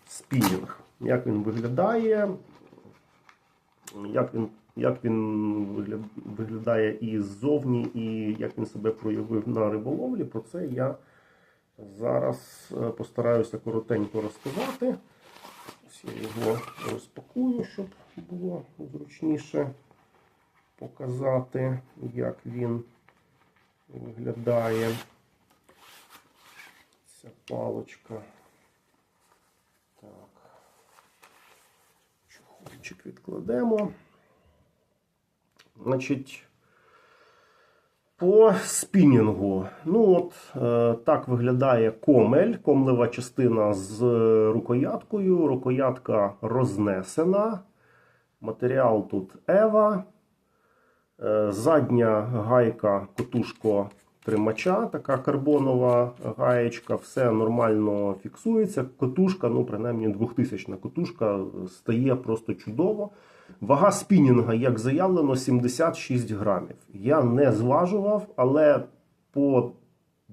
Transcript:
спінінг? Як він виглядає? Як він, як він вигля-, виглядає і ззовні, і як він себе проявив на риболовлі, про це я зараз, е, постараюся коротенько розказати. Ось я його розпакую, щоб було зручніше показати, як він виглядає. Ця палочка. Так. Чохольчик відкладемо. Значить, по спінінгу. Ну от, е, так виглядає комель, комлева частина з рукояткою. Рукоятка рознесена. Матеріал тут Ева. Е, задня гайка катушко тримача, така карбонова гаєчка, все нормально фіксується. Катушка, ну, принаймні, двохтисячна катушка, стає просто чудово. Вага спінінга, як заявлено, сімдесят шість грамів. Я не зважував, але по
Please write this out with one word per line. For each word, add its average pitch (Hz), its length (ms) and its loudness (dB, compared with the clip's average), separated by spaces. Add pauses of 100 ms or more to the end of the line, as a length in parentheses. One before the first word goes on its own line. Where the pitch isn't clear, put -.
спінінг? - 720 -2 (200)
Як 123 260 -2
він 107 160 -2
виглядає? 196 840 0 (1800)
Як 120 280 -4
він, 113 140 -4 (280)
як 127 280 -2
він 113 100 0 (640)
вигля-, 107 280 -8 (340)
виглядає 110 600 -2
і 110 180 -4
ззовні, 120 760 -2
і 110 440 -4
як 113 200 -8
він 110 80 -6
себе 110 240 -4
проявив 110 580 -4
на 110 220 0
риболовлі, 160 540 -6
про 120 160 -10
це 170 260 -12
я 127 280 -4 (1040)
зараз, 127 720 -6 (120)
е, 117 80 -2
постараюся 117 680 -2
коротенько 110 600 -4
розказати. 196 760 -6 (920)
Ось - 160 -20
я 113 180 -12
його 110 360 -4 (340)
розпакую, 240 720 -6
щоб 196 220 -12 (440)
було 175 320 -10 (300)
зручніше 147 800 -6 (1080)
показати, 131 1040 -4 (340)
як 123 220 -6 (100)
він 120 360 -4 (1080)
виглядає. 117 1000 -4 (2250)
Ця 120 60 -20 (200)
палочка. 117 680 -10 (1900)
Так. 104 100 -20 (2250)
Чохольчик - 800 -20
відкладемо. 214 800 -4 (2000)
Значить, 131 600 -4 (1700)
по 208 360 6 (120)
спінінгу. 104 1000 4 (180)
Ну 190 300 6
от, 120 180 0 (240)
е, 120 380 2 (100)
так 139 240 2
виглядає 123 600 4
комель, 143 640 4
комлева 131 540 2
частина 113 640 0
з 104 280 -6 (500)
рукояткою. 180 920 0
Рукоятка 127 920 0
рознесена. 120 1200 0 (800)
Матеріал 123 680 0
тут - 260 -6 (140)
Ева. 208 560 4 (1200)
Е, 107 300 2
задня 117 680 4
гайка 110 960 0
катушко 107 720 -2 (340)
тримача, 110 640 0
така 139 320 -4
карбонова 131 920 2 (260)
гаєчка, 120 560 0
все 120 380 0
нормально 107 920 2
фіксується. 208 600 -2 (160)
Катушка, 180 480 0
ну, 127 160 0
принаймні, 113 440 -4
двохтисячна 101 680 -4
катушка, 110 640 -4 (280)
стає 123 480 0
просто 110 380 -4
чудово. 196 560 -4 (500)
Вага 143 320 4
спінінга, 123 600 4
як 117 240 0
заявлено, 143 580 0
сімдесят 127 600 0
шість 117 360 -4
грамів. 98 440 -2 (180)
Я 131 280 0
не 123 300 4
зважував, 180 720 0 (100)
але 135 480 4 (480)
по 139 400 2 (600)